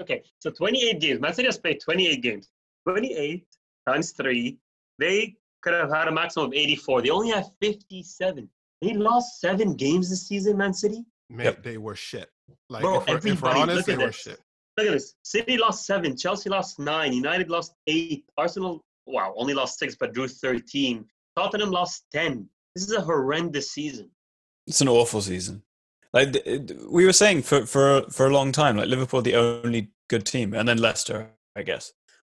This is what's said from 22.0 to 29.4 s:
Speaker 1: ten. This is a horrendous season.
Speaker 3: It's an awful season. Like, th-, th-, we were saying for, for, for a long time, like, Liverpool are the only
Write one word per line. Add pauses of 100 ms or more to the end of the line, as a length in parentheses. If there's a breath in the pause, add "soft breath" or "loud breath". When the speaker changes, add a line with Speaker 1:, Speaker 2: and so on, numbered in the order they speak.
Speaker 1:
ten. (280)
This
is
a
horrendous
season. (600)
Speaker 3:
It's
an
awful
season. (500)
Like,
th-, (240)
th-,
we
were
saying
for,
for,
for
a
long
time,
like,
Liverpool
are
the
only (180)